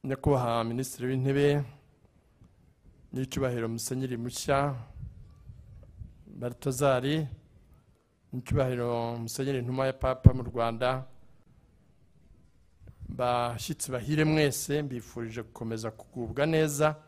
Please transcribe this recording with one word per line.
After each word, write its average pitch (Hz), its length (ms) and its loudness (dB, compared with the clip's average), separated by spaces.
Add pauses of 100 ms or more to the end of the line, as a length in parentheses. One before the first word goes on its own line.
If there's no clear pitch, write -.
Nyakubahwa 123 600 2
Minisitiri 123 440 -4
w'Intebe, 139 560 2 (1500)
Nyiricyubahiro 127 560 -2
Musenyeri 127 480 -4
mushya 139 580 0 (1500)
Baltazari, 135 1000 0 (1040)
Nyiricyubahiro 120 840 -2
Musenyeri 131 440 -4
Ntumwa 127 260 -2
ya 131 60 0
Papa - 400 8
mu 127 100 -2
Rwanda, 120 640 0 (2000)
bashyitsi 123 840 -2
bahire 139 340 0
mwese, 151 560 2
mbifurije 120 600 -8
gukomeza 113 480 -6
kugubwa 120 540 -4
neza 156 500 2 (120)